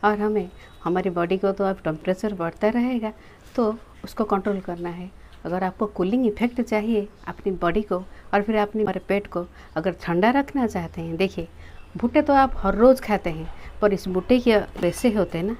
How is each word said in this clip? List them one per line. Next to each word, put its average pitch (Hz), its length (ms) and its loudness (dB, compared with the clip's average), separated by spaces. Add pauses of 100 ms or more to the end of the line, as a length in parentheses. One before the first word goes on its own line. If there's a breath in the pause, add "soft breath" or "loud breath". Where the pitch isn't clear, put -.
और 208 160 2
हमें, 208 300 0 (340 loud breath)
हमारी 185 260 0
body 175 280 0
को 190 140 0
तो 190 120 -2
अब 190 200 0
temperature 185 500 -4
बढ़ता 175 340 -2
रहेगा, 233 460 0 (420 loud breath)
तो 226 220 0 (260)
उसको - 200 -4
control 202 360 0
करना 175 300 -8
है। 180 220 -12 (340 soft breath)
अगर 180 180 -2
आपको 185 220 -2
cooling 208 420 0
effect 240 340 -2
चाहिए 214 460 0 (200)
अपनी - 240 -6
body 175 300 0
को 208 140 -2 (380 loud breath)
और 202 80 4
फिर 220 140 0
अपने, 208 260 0
हमारे 190 260 -2
पेट 202 200 0
को 175 180 -6 (300 loud breath)
अगर 170 260 -2
ठंडा 175 280 2
रखना 277 380 0
चाहते 175 340 -6
हैं, 165 160 -6
देखिए, 185 300 -2 (500 loud breath)
भुट्टे 240 240 2
तो 294 120 4
आप 269 220 6
हर 196 200 0
रोज़ 254 260 8
खाते 202 280 -2
हैं, 160 240 -8 (280 loud breath)
पर 208 120 6
इस 190 140 -4
भुट्टे 185 320 4
के 233 180 4
रेशे 175 520 0
होते 196 280 0
हैं 165 80 -2
ना 226 140 -4